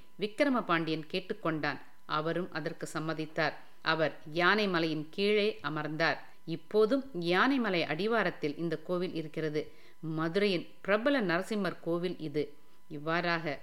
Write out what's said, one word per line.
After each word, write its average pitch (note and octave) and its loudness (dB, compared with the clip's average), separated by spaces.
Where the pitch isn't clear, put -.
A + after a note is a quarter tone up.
விக்கிரம A3+ 2
பாண்டியன் D#3+ 0
கேட்டுக்கொண்டான். D#3+ -2
அவரும் E3 -2
அதற்கு D#3+ -6
சம்மதித்தார். D#3 0
அவர் D#3 2
யானை F#3+ 6
மலையின் D#3+ 2
கீழே G#3 2
அமர்ந்தார். D3+ 0
இப்போதும் G#3+ 4
யானை G3 4
மலை F#3+ 2
அடிவாரத்தில் F3 0
இந்த E3 -2
கோவில் F3+ -2
இருக்கிறது. D#3 -2
மதுரையின் E3 0
பிரபல A#3+ 2
நரசிம்மர் F#3 0
கோவில் E3+ -2
இது. D3 -2
இவ்வாறாக D#3+ -2